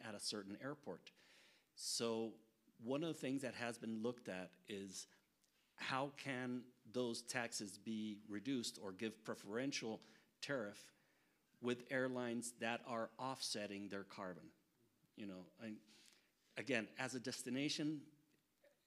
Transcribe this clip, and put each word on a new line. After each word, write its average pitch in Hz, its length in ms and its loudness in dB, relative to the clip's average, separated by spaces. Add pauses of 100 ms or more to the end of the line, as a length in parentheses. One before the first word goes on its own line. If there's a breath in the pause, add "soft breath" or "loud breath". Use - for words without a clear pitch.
at 104 60 -4
a 101 60 -6
certain 101 420 -2
airport. 131 480 -6 (640 loud breath)
So 113 600 2 (500)
one 135 180 4
of 165 60 2
the 151 120 -2
things 135 220 2
that 113 140 0
has 117 200 0
been 113 280 0
looked 123 240 0
at 92 220 -2 (180)
is 98 400 -4 (680 loud breath)
how 139 420 2
can 127 460 0 (300)
those 120 300 4
taxes 117 540 0
be 107 420 -2 (100)
reduced 110 520 0
or 98 120 -4
give 107 320 -2
preferential 113 760 0 (400 loud breath)
tariff 110 400 0 (800 soft breath)
with 123 300 4
airlines 123 720 2
that 117 260 2
are 113 320 0
offsetting 101 720 -2
their 98 160 -2
carbon. 90 400 -6 (720)
You 104 100 -6
know, 92 200 -6 (160)
I, 110 100 -4 (840 loud breath)
again, 107 320 4 (100)
as 131 160 0
a 127 60 0
destination, 143 800 2 (880)